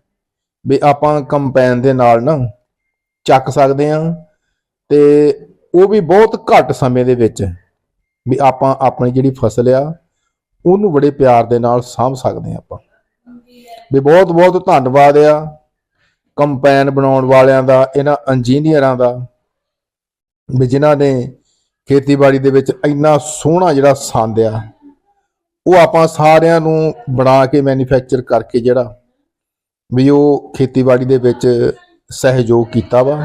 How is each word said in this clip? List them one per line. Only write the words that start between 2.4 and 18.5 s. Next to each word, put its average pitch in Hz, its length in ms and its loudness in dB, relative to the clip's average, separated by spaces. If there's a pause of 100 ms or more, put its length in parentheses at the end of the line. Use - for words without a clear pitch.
ਚੱਕ 135 240 0
ਸਕਦੇ 139 400 0
ਹਾਂ, 160 240 -4 (760)
ਤੇ 147 100 2 (760)
ਉਹ 185 140 4
ਵੀ 214 140 0
ਬਹੁਤ 196 340 2 (160)
ਘੱਟ 165 220 2
ਸਮੇਂ 123 320 -2
ਦੇ 127 100 0
ਵਿੱਚ 113 280 -2 (840)
ਵੀ 131 180 -2
ਆਪਾਂ 135 380 0
ਆਪਣੀ 123 300 -2
ਜਿਹੜੀ 131 220 -2
ਫਸਲ 120 360 -2
ਆ 131 120 2 (840)
ਉਹਨੂੰ 196 280 0
ਬੜੇ 143 180 0
ਪਿਆਰ 123 340 2
ਦੇ 120 140 -2
ਨਾਲ 120 240 -2
ਸਾਂਭ 131 320 -6
ਸਕਦੇ - 360 -8
ਹਾਂ - 60 -12
ਆਪਾਂ। - 200 -20 (1120)
ਵੀ 135 80 0
ਬਹੁਤ 170 320 4
ਬਹੁਤ 180 340 2
ਧੰਨਵਾਦ 143 540 2
ਆ 151 200 4 (1000)
ਕੰਪੈਨ 139 540 0
ਬਣਾਉਣ 135 340 0
ਵਾਲਿਆਂ 131 380 4
ਦਾ, 131 320 2
ਇਹਨਾਂ 143 200 0 (180)
ਇੰਜੀਨੀਅਰਾਂ 135 640 0